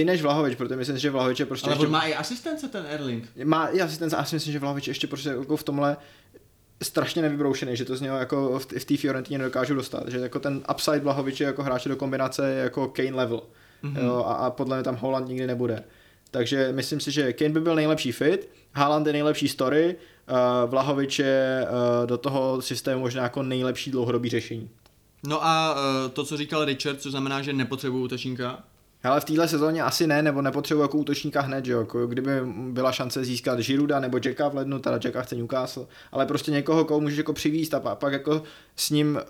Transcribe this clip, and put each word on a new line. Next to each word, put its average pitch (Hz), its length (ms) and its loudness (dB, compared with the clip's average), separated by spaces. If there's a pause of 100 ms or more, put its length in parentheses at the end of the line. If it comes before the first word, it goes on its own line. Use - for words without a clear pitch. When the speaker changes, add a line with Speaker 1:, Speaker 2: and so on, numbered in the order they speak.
Speaker 1:
i 156 40 6
než 175 180 2
Vlahovič, 147 320 2
protože 127 220 -4
myslím 135 200 -2
si, 127 60 -4
že 143 80 2
Vlahovič 127 300 2
je 139 60 0
prostě 127 200 -6
Speaker 2:
Ale 143 80 2
Speaker 1:
ještě 151 120 2
Speaker 2:
on 151 60 2
má 160 100 2
i 156 120 0
asistence, 262 540 -6
ten 180 200 -8
Erling. 131 400 -6 (160)
Speaker 1:
Má 160 220 4
i 185 140 0
asistence 160 360 -2
a - 20 0
já 143 60 0
si 160 120 -4
myslím, 147 160 -4
že 147 60 -2
Vlahovič 139 300 -4
ještě - 180 -4
prostě 135 220 -6
jako 139 280 -2
v 151 60 -2
tomhle 143 340 0 (880)
strašně - 400 -2
nevybroušený, 143 540 0
že 120 80 -2
to 127 120 -4
z 131 40 -6
něho 135 160 -2
jako 135 420 0
v 135 80 -8
t-, - 120 -6
v - 60 -10
té 143 120 0
Fiorentině 135 420 -2
nedokážu 131 360 0
dostat, - 340 -4
že 123 100 -4
jako 127 200 -4
ten 139 240 -4 (120)
upside 147 260 2
Vlahoviče 139 440 0
jako 139 180 -2
hráče 131 260 -2
do 135 80 -2
kombinace 135 540 0
je 135 120 0
jako 131 260 -2
Kane 131 260 -2
level. 117 280 0 (400)
Speaker 2:
Mhm. 143 220 -6
Speaker 1:
Jo, 123 220 2
a, 117 80 0
a - 160 0
podle 131 260 -2
mě 131 80 -2
tam 131 120 -2
Haaland 131 320 -2
nikdy 127 180 -4
nebude. 120 360 -2 (480)
Takže 131 420 2
myslím 135 280 -2
si, 143 100 -4
že 135 220 2
Kane 151 180 2
by 156 100 2
byl 165 140 2
nejlepší 151 380 2
fit, 190 360 2 (240)
Haaland 147 340 4
je 151 60 2
nejlepší 147 360 2
story, 151 480 4 (320)
eh, 131 40 -2 (340)
Vlahovič 135 520 2
je, 131 480 4
eh, 120 400 2
do 120 120 0
toho 131 440 0
systému 127 380 -2
možná 127 220 -2
jako 123 200 -2
nejlepší 127 480 -2
dlouhodobý 120 380 0
řešení. 113 420 -4 (560)
Speaker 2:
No 151 200 0
a, 160 320 2
eh, 135 300 0
to, 139 160 -4
co 151 120 -6
říkal 151 280 0
Richard, 139 360 -2
co 139 100 -8
znamená, 139 320 -2
že 143 100 -4
nepotřebují 131 520 -2
útočníka? 127 600 -6 (400)
Speaker 1:
Ale 135 160 4
v 143 40 -6
téhle 160 240 2
sezóně 156 340 2
asi 135 240 2
ne, 147 160 4
nebo 143 200 2
nepotřebuji 143 400 2
jako 143 160 2
útočníka 143 420 -2
hned, 135 240 -2
že 123 80 -2
jo, 117 80 2
jako 120 260 -2
kdyby 131 240 -2 (400)
byla 127 220 2
šance 131 320 -2
získat 123 340 -2
Girouda 139 420 2
nebo 127 240 0
Jacka 143 240 0
v 143 60 -6
lednu, 139 240 -2
teda 123 260 0
Jacka 123 180 -4
chce 123 140 -8
Newcastle, 123 500 -4 (260)
ale 135 140 2
prostě 143 240 -2
někoho, 156 340 4
koho 151 160 2
můžeš 147 180 0
jako 151 140 -2
přivízt 156 420 0
a 135 60 2
pa-, 120 140 -2
pak 139 180 -2
jako 151 300 0 (340)
s - 140 -2
ním 151 400 2